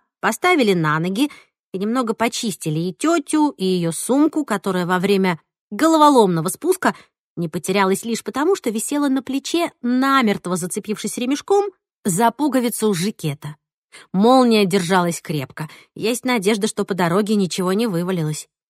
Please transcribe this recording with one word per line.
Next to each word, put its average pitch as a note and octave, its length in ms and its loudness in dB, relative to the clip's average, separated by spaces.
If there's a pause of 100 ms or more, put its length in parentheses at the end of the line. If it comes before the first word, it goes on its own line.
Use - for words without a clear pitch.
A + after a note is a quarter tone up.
(200)
поставили A#3+ 520 2
на D#3 260 0
ноги F#3+ 320 -2 (420)
и F#3+ 60 -8
немного A3 360 -2
почистили G3 640 -4
и F3 160 -4
тетю, D4+ 640 0
и F#3+ 80 -4
ее F3+ 280 0
сумку, D4 520 0
которая F#3+ 420 -2
во F3+ 120 0
время F#3+ 420 0 (300)
головоломного B3 800 4
спуска C4+ 460 -2 (420)
не E3+ 120 -4
потерялась F#3+ 560 -2
лишь A3+ 180 -6
потому, D4+ 340 -2
что - 140 -6
висела C#4+ 380 -4
на C4+ 140 0
плече, C#4 500 -4 (100)
намертво B3 720 0
зацепившись G3 640 -8
ремешком E4+ 520 0 (340)
за A3 260 2
пуговицу A#3 640 0
жакета. D#3 640 -6 (560)
Молния A3+ 520 6
держалась F3 560 0
крепко. D3+ 480 -8 (260)
Есть A3 300 -4
надежда, A3 420 0
что G#3 180 -4
по G3 100 -4
дороге F#3 400 0
ничего F#3 380 0
не G#3+ 140 0
вывалилось. F3 600 -4 (220)